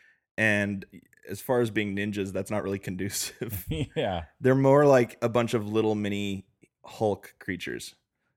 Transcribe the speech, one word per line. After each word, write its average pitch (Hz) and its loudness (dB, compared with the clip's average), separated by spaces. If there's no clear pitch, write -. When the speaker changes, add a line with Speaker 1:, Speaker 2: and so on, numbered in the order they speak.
Speaker 1:
And 104 0
as 101 -10
far 123 0
as 117 2
being 104 -2
ninjas, 101 -4
that's 95 -6
not 104 -2
really 98 -4
conducive. 98 -8
Speaker 2:
<laughs> 156 -6
Yeah. 95 -2
Speaker 1:
They're 127 6
more 135 6
like 127 6
a 117 0
bunch 117 0
of 107 -2
little 110 2
mini 101 -4
Hulk - -4
creatures. 69 -10